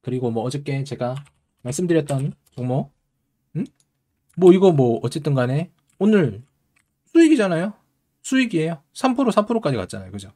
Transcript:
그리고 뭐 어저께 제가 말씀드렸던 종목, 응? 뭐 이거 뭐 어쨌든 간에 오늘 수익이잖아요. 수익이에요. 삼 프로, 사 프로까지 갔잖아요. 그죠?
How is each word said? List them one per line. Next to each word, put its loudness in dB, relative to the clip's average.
그리고 -4
뭐 -4
어저께 -6
제가 -8
말씀드렸던 -2
종목, -6
응? -6
뭐 8
이거 6
뭐 2
어쨌든 -4
간에 -2
오늘 2
수익이잖아요. 2
수익이에요. -2
삼 -2
프로, 0
사 0
프로까지 -2
갔잖아요. -10
그죠? -14